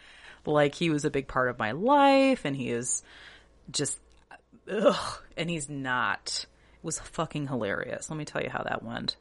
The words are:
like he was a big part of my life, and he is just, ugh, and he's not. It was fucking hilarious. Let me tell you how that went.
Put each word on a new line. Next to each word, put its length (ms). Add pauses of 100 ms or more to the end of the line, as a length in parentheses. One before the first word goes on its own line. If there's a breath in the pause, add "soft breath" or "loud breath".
(460 loud breath)
like 300
he 140
was 160
a 60
big 160
part 220
of 100
my 120
life, 760
and 100
he 140
is 340 (680 loud breath)
just, 300 (720)
ugh, 480 (160)
and 140
he's 200
not. 760 (300 soft breath)
It 100
was 140
fucking 480
hilarious. 600
Let 80
me 80
tell 160
you 80
how 140
that 200
went. 380